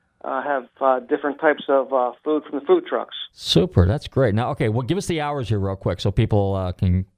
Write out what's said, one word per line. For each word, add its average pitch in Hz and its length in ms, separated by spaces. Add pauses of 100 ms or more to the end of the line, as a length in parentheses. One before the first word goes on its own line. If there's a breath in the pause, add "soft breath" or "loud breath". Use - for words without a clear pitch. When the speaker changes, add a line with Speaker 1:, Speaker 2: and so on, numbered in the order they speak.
(260)
Speaker 1:
uh, 131 180
have, 139 240 (140)
uh, 131 180
different 143 400
types 147 300
of, 135 240
uh, 123 180 (140)
food 151 180
from 143 160
the 143 60
food 180 200
trucks. 113 300 (160)
Speaker 2:
Super. - 540
That's 110 240
great. 123 260
Now, 117 140
okay, 139 180
well, 110 140
give 139 160
us - 80
the 160 160
hours 147 260
here 107 120
real 98 180
quick 92 240
so 101 100
people, 101 440
uh, 92 180
can 92 320 (120)